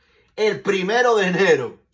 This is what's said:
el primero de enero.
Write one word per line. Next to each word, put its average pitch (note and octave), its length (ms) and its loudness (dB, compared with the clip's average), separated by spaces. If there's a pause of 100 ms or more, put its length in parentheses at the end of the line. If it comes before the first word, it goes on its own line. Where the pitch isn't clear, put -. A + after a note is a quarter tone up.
(360)
el G#3 260 -2
primero G#3+ 540 0
de G3 120 0
enero. E3+ 520 0 (140)